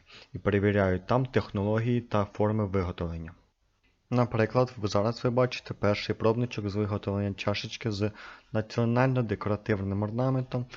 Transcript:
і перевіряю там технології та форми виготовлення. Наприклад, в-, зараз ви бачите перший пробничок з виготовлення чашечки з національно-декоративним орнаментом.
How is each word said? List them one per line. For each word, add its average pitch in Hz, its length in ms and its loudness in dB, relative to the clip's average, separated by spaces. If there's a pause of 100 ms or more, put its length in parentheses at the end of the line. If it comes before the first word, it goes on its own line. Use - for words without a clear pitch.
(340)
і 92 60 -8
перевіряю 98 600 4
там 123 260 2
технології 113 760 0
та 107 240 0
форми 107 400 0
виготовлення. 87 680 -4 (760)
Наприклад, 123 680 2
в-, 107 100 -4
зараз 104 360 0
ви 127 60 2
бачите 127 440 0
перший 104 420 0
пробничок 110 540 0
з 95 60 -6
виготовлення 101 580 -2
чашечки 104 580 -4
з 104 200 0 (420)
національно-декоративним 110 1500 0
орнаментом. 127 640 -2 (120)